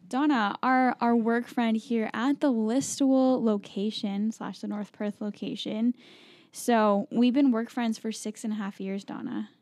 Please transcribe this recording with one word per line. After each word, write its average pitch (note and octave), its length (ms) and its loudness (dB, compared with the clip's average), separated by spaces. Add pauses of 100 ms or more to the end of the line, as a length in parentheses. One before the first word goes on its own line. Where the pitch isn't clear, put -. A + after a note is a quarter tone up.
Donna, B3 520 2
our, B3+ 380 4
our A#3 160 2
work A#3 320 0
friend A3+ 300 0
here A3 360 -2
at C4+ 280 0
the D4 100 2
Listowel C4 880 2
location G#3 920 -2
slash G3+ 260 -10
the G#3+ 80 -10
North G#3 240 -8
Perth G#3 300 -8
location. G#3+ 720 -4 (580)
So G#3+ 640 2
we've A#3+ 200 4
been C#4+ 200 6
work A3+ 160 -2
friends A#3 280 -2
for A3+ 140 -8
six - 320 -10
and A3 80 -4
a G#3+ 60 -4
half G3+ 240 -8
years, F#3+ 240 -6
Donna. - 420 -8 (140)